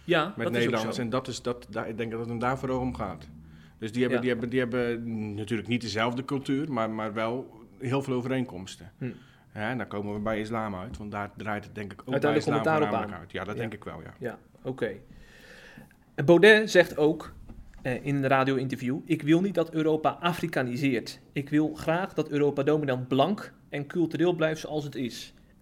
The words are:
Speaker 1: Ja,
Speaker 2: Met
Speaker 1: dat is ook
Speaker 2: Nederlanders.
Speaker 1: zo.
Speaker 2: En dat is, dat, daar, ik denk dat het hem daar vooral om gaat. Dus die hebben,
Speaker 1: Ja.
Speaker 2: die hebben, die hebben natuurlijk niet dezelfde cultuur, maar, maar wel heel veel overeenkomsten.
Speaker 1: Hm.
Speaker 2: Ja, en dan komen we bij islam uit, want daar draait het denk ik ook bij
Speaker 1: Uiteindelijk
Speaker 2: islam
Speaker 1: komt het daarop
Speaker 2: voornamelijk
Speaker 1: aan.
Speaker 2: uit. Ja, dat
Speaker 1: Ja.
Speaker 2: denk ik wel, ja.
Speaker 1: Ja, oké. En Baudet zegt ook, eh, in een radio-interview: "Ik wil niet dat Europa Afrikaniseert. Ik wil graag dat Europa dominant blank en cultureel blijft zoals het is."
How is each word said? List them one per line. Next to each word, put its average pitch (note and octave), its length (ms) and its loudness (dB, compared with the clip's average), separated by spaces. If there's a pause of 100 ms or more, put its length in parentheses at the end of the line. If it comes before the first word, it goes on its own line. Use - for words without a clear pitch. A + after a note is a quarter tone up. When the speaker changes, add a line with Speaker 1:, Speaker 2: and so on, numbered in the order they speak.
Speaker 1:
Ja, E3 220 2
Speaker 2:
Met G3 100 -8
Speaker 1:
dat - 100 -8
is - 0 -
ook A#2 80 0
Speaker 2:
Nederlanders. A2+ 420 2
Speaker 1:
zo. C3 60 -4
Speaker 2:
En A#2 80 -4
dat B2+ 180 -2
is, A#2+ 140 -8
dat, A#2+ 280 -6
daar, G#2+ 200 -6
ik A2 80 -8
denk A2+ 140 -4
dat A2+ 80 -6
het A#2 100 -6
hem A#2+ 100 -4
daar B2 180 0
vooral C3 220 -2
om B2 160 -2
gaat. F#2 320 -8 (520)
Dus A2 120 -6
die B2 100 0
hebben, B2 160 4
Speaker 1:
Ja. A#2 60 0
Speaker 2:
die B2 80 2
hebben, A#2 180 0
die B2+ 100 2
hebben A#2 760 -2
natuurlijk G#2 320 -2
niet A#2+ 140 0
dezelfde A#2 440 0
cultuur, C#3 480 -2
maar, A2 160 0
maar A2 240 -4
wel A2+ 520 -4 (140)
heel C3+ 220 0
veel C3+ 120 -4
overeenkomsten. A#2+ 840 -4
Speaker 1:
Hm. C3+ 80 -8 (480)
Speaker 2:
Ja, G#2+ 160 -4
en B2+ 80 -4
dan G#2 100 -6
komen G#2 260 -6
we G#2+ 60 -4
bij G#2+ 200 -2
islam G#2+ 360 -4
uit, F#2 220 -10
want G#2 140 -10
daar G2+ 260 -6
draait G#2 260 -4
het - 120 -18
denk G2+ 180 -8
ik - 60 -16
ook - 60 -20
bij C3 80 -4
Speaker 1:
Uiteindelijk D3 240 2 (140)
Speaker 2:
islam A2+ 120 2
Speaker 1:
komt - 20 -2
het D#3+ 80 4
daarop D3+ 160 4
Speaker 2:
voornamelijk A2 260 -2
Speaker 1:
aan. E2+ 60 -12
Speaker 2:
uit. - 100 -16
Ja, F#2 120 -6
dat G2+ 120 -6
Speaker 1:
Ja. A#2+ 60 -6
Speaker 2:
denk A2 120 -6
ik G2+ 100 -14
wel, E2 200 -10
ja. - 160 -16
Speaker 1:
Ja, A2+ 180 -8 (260)
oké. C3 260 -4 (1300)
En C#3+ 100 -2
Baudet G#3 460 8
zegt F3 260 6
ook, D#3 360 2 (480)
eh, B2+ 240 -4
in C#3+ 100 0
een C3+ 120 0
radio-interview: C3 760 2
"Ik D#3 160 0
wil D#3 200 6
niet G3 140 0
dat E3 180 2
Europa D#3 360 2 (120)
Afrikaniseert. C3+ 960 0 (140)
Ik C#3 160 -6
wil D3+ 240 2
graag F3 400 -2
dat D#3 160 -2
Europa C#3+ 340 2
dominant C#3 440 2
blank C#3+ 460 2 (160)
en D3 180 -6
cultureel E3 460 2
blijft D#3 260 0
zoals D3 240 -6
het C#3 120 -10
is." - 380 -6 (280)